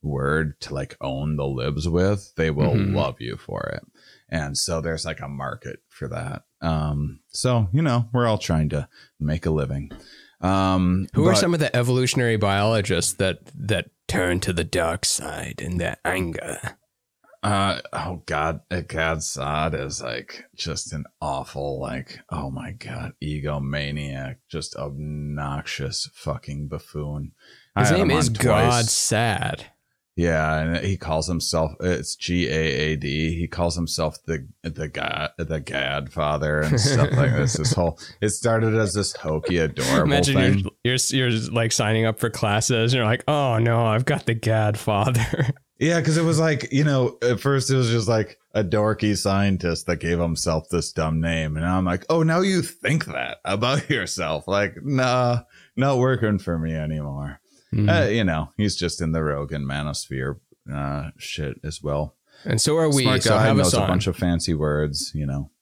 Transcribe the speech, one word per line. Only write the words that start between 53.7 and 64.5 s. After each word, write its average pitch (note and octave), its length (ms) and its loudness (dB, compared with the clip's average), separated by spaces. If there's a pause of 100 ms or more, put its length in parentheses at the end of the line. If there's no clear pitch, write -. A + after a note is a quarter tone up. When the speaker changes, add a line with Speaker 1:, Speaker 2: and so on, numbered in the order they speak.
Speaker 1:
<laughs> - 0 -
yourself?" F2 580 -2
Like, G2+ 340 0
nah, B2+ 600 2 (340)
not C3+ 220 2
working A2+ 400 2
for E2+ 200 -2
me D#2+ 140 -2
anymore. D2 720 -6 (320)
Speaker 2:
Mm-hmm. G#2 160 4
Speaker 1:
Uh, - 160 4
you A2 180 2
know, D#2 320 0
he's G#2 180 2
just - 280 -2
in D#2+ 100 0
the D#2+ 100 2
Rogan C#2+ 440 -2
manosphere, C#2 720 -6 (360)
uh, C#2+ 460 -4
shit - 440 -8
as D2+ 200 -10
well. D2 340 -4 (300)
Speaker 2:
And - 120 0
so D#3 200 2
are D#3+ 100 4
we, C#3 140 2
Speaker 1:
Smart B2+ 220 4
Speaker 2:
so A2+ 100 4
Speaker 1:
guy, A2 100 4
Speaker 2:
have G#2+ 140 6
us F#2 80 4
Speaker 1:
knows E2+ 80 4
a - 80 4
Speaker 2:
on. F#2+ 60 2
Speaker 1:
bunch F#2 180 2
of F#2 100 0
fancy E2+ 380 0